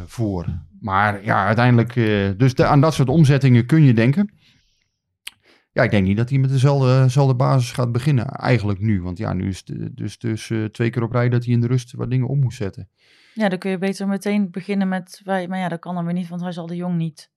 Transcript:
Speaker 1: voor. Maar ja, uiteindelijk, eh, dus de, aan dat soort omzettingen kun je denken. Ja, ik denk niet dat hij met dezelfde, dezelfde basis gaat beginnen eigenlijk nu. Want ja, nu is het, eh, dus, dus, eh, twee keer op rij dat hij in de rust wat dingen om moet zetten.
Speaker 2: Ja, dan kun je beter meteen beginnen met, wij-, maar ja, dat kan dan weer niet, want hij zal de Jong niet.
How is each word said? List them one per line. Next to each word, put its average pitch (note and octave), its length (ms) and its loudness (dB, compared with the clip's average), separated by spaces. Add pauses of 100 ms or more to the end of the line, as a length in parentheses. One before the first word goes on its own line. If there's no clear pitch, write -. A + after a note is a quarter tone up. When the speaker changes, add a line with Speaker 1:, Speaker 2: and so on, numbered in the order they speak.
Speaker 1:
voor. F#2+ 400 -6 (340)
Maar G#2 440 -2
ja, G#2+ 220 0
uiteindelijk, A#2 500 2
eh, G#2 420 2
dus B2+ 180 4
de, D#3 100 2
aan C3+ 160 4
dat D#3 120 4
soort C3 160 0
omzettingen C3 560 4
kun D#3+ 180 4
je B2+ 100 8
denken. C#3 380 2 (1400)
Ja, B2+ 120 -2
ik G#2 80 0
denk G2+ 160 2
niet G2+ 100 0
dat B2 120 -2
hij C#3 100 0
met C3 100 0
dezelfde, C3 540 4
dezelfde C3 320 4
basis C3 360 0
gaat A#2+ 200 -4
beginnen B2 360 0
eigenlijk G2+ 520 -2
nu. G#2 220 0
Want F2+ 160 -8
ja, G#2+ 160 -6
nu F#2 140 -4
is F#2+ 180 -6
het, - 40 -16 (100)
eh, A2 120 -10
dus, A2+ 260 -10
dus, A2 320 -6
eh, A2 140 -4
twee A#2 260 -4
keer A#2 140 -4
op A2+ 80 -4
rij B2 180 0
dat B2 160 0
hij B2 80 0
in A#2 80 2
de A#2+ 60 0
rust B2+ 260 -2
wat A#2+ 160 -6
dingen B2 180 -2
om C#3 120 -2
moet B2+ 140 0
zetten. G2 360 -10 (440)
Speaker 2:
Ja, A3 160 0
dan F#3 100 -4
kun F#3+ 120 -6
je F#3 60 -4
beter G3 300 -4
meteen G3 440 -2
beginnen G3 360 -4
met, F#3 360 -8
wij-, F#3+ 240 -4
maar F#3 120 -6
ja, F3+ 100 -4
dat E3 100 -8
kan F3+ 160 -10
dan E3+ 100 -4
weer F3 80 -4
niet, F3+ 160 -4
want F3 120 -10
hij F3+ 100 -6
zal E3 160 -10
de F3 80 -10
Jong F3 220 -4
niet. E3 400 -6